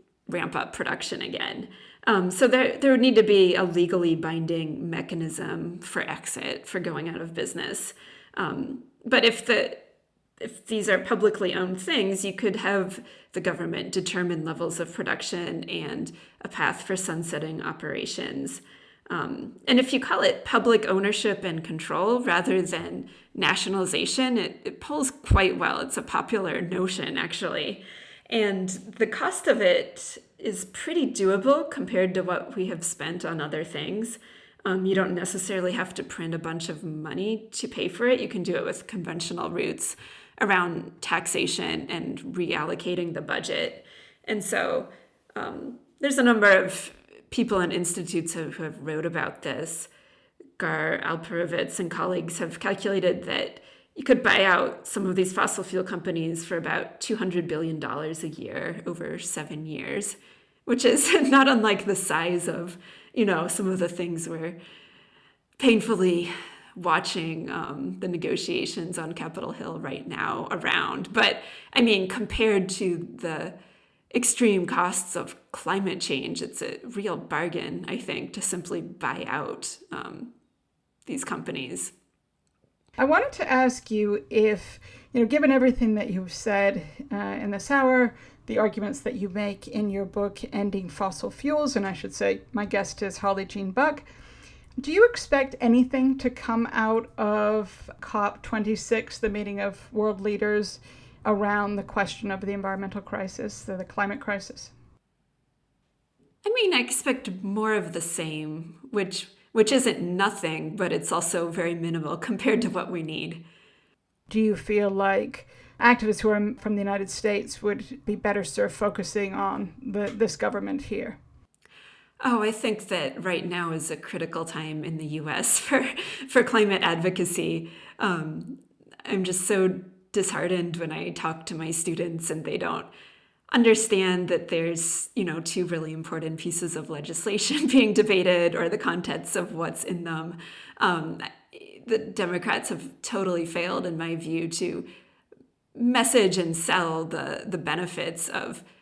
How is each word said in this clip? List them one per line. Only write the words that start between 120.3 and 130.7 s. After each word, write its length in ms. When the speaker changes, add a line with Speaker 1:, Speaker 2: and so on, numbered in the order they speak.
Speaker 2:
government 460
here? 340
Speaker 1:
Oh, 180
I 100
think 360
that 360
right 240
now 260
is 180
a 60
critical 460
time 400
in 140
the 80
U 240
S 300
<laughs> 80
for, 180
for 140
climate 380
advocacy. 880
Um, 600
I'm 180
just 180
so 400
disheartened 640